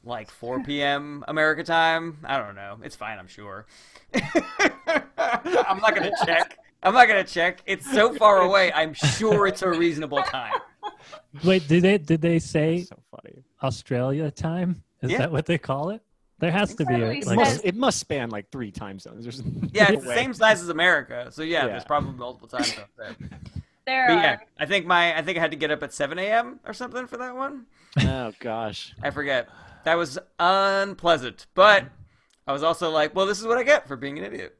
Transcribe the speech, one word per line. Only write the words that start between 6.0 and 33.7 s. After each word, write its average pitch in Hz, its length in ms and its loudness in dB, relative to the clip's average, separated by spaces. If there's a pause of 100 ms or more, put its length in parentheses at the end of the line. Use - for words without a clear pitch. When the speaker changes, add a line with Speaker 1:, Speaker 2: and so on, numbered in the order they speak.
Speaker 1:
check. 165 340 0 (240)
I'm 196 120 4
not 247 140 8
gonna 196 160 4
check. 180 420 -2
It's 196 240 -6
so 240 240 4
far 208 280 6
away, 185 300 4
I'm 156 220 0
sure 202 520 2
it's 196 160 -2
a 185 80 0
reasonable 156 520 0
time. 127 320 -4 (920)
Speaker 2:
Wait, 185 240 4
did 170 140 6
they, 196 160 4
did 160 220 0
they 170 180 2
say 160 460 0
Speaker 3:
So - 120 -20 (140)
funny. - 320 -20 (200)
Speaker 2:
Australia 135 680 -2
time? 170 520 -4 (200)
Is 123 80 -2
Speaker 1:
Yeah. 220 80 0
Speaker 2:
that 170 140 0
what 151 140 -2
they 170 120 0
call 143 320 -4
it? 220 120 -10 (360)
There 170 120 0
has 202 240 0
to 156 100 -2
be 120 100 0
a, 113 160 0
Speaker 4:
It - 80 -4
Speaker 3:
It - 80 -8
Speaker 2:
like, - 100 2
Speaker 3:
must, - 280 4
Speaker 2:
a 185 40 2
Speaker 3:
it 180 60 -2
must 247 240 0
span, 131 320 -4
like, 104 200 -10
three 120 200 -8
time 98 280 -12
zones. 113 260 -18
There's 120 160 -12
<laughs> - 320 -6
Speaker 1:
Yeah, 208 160 6
Speaker 3:
no 202 60 6
Speaker 1:
it's 202 80 -2
the - 80 -8
Speaker 3:
way. 202 40 -2
Speaker 1:
same 247 200 0
size 214 260 4
as 175 80 -8
America. 151 600 0
So, 147 120 -12
yeah, 160 200 -2
Speaker 3:
Yeah. 123 60 0
Speaker 1:
there's 113 160 -8
probably 143 280 0
multiple 123 360 -14
time 127 160 -4
zones - 240 -6 (100)
there. 107 180 -14 (680)
Speaker 4:
There 262 220 2
Speaker 1:
But, 175 60 6
yeah, 160 200 6
Speaker 4:
are. - 80 -10 (160)
Speaker 1:
I 151 80 -4
think 185 200 0
my, 170 300 4
I 160 60 -2
think 170 160 -4
I - 20 0
had 165 120 0
to 160 40 -10
get 147 140 -4
up 151 120 -2
at 139 120 -10
seven 147 240 -4
A 196 120 -4
M 240 360 -2
or 220 80 -12
something 247 320 -10
for 254 120 -14
that 247 160 -12
one. 269 320 -10 (340)
Speaker 3:
Oh, 131 400 -2
gosh. 113 640 -8
Speaker 1:
I 143 80 -4
forget. 139 380 -4 (360)
That 160 100 2
was 170 240 -2 (200)
unpleasant. 185 1160 0
But 196 300 8 (600)
I 143 60 -2
was 143 120 -2
also 165 260 0
like, 151 240 2
"Well, 190 120 2
this 202 140 -2
is 226 60 -10
what 233 120 2
I 254 40 -2
get 294 260 2